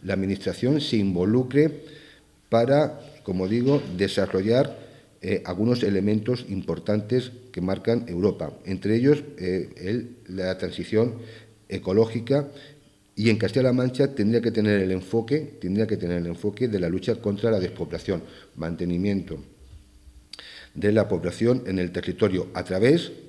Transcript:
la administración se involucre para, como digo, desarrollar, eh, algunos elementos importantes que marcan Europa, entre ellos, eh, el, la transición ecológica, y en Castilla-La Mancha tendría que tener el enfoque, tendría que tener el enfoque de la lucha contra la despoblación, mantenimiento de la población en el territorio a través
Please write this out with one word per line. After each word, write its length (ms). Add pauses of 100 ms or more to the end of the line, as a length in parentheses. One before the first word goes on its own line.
la 120
administración 640
se 160
involucre 840 (640)
para, 520 (240)
como 240
digo, 340 (140)
desarrollar, 920 (360)
eh, 220
algunos 380
elementos 680
importantes 840 (180)
que 100
marcan 460
Europa, 460 (120)
entre 300
ellos, 300 (140)
eh, 380
el, 400 (120)
la 280
transición 580 (540)
ecológica, 760 (680)
y 140
en 80
Castilla-La 340
Mancha 420
tendría 280
que 100
tener 280
el 120
enfoque, 680
tendría 260
que 100
tener 220
el 80
enfoque 420
de 100
la 100
lucha 280
contra 340
la 80
despoblación, 640 (340)
mantenimiento 840 (1400)
de 180
la 160
población 580
en 120
el 120
territorio 600
a 100
través 480 (180)